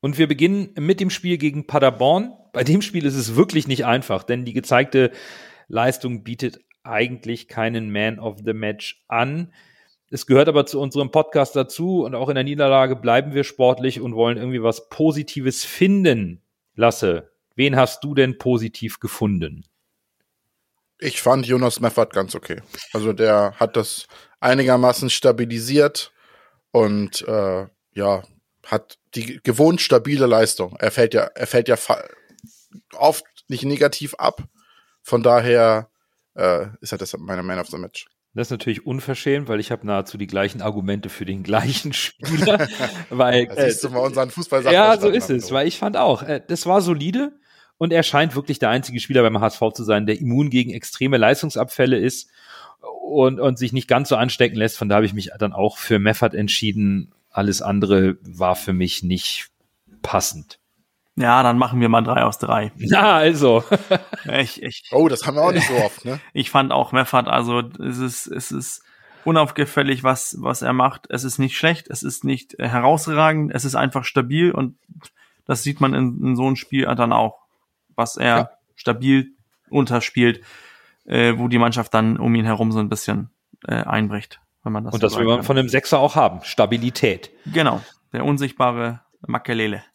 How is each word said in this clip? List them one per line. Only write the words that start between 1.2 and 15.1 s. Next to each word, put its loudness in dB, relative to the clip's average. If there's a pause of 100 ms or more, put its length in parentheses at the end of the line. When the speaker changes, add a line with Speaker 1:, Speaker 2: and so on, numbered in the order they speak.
Speaker 1:
gegen -4
Paderborn. 2 (180)
Bei -2
dem 2
Spiel -4
ist 0
es -4
wirklich 2
nicht -2
einfach, -2
denn -4
die -10
gezeigte 2 (560)
Leistung -4
bietet -10 (200)
eigentlich -6
keinen -4
Man -2
of -10
the -4
Match -8
an. -4 (560)
Es -10
gehört 6
aber 2
zu -6
unserem -4
Podcast 0
dazu -2
und -6
auch -4
in -2
der 0
Niederlage 2
bleiben 0
wir 0
sportlich 0
und -8
wollen 2
irgendwie -6
was -2
Positives -2